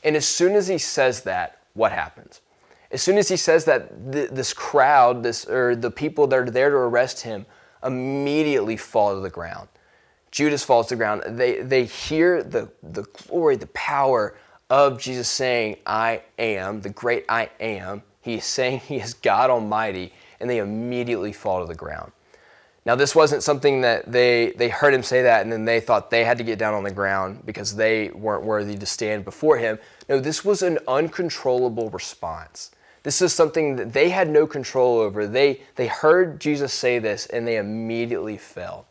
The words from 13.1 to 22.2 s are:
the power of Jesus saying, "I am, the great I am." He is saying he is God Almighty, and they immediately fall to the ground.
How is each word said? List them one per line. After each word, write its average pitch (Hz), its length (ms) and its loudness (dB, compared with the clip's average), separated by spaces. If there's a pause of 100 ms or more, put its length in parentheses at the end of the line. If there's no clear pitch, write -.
the 107 100 -12
power 135 720 -2 (320)
of 135 280 4
Jesus 127 300 -6
saying, 120 580 0
"I 110 360 0 (160)
am, 104 440 -4
the 98 80 -8
great 117 380 -2
I 113 220 -2 (100)
am." 101 440 -8 (180)
He 117 140 -6
is 104 100 -8
saying 127 340 -2
he 143 180 -8
is 113 160 -8
God 120 360 2
Almighty, 107 640 -2 (260)
and 123 100 -6
they 120 100 -2
immediately 110 720 -4
fall 92 260 -4
to 87 60 -6
the 82 100 -10
ground. 78 380 -12 (720)